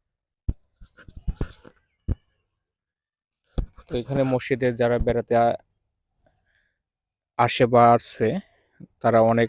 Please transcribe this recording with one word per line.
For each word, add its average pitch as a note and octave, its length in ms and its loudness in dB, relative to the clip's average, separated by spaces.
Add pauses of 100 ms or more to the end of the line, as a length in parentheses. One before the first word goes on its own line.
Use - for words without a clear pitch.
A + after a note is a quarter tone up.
(3750)
তো - 140 -14
এখানে C3+ 280 -4
মসজিদে B2+ 480 -2
যারা A#2+ 260 0
বেড়াতে A#2 380 -2
আ-, A#2 220 2 (1800)
আসে A#2+ 280 0
বা A#2+ 160 4 (100)
আসছে, - 360 -2 (720)
তারা A#2 240 0
অনেক A2+ 260 2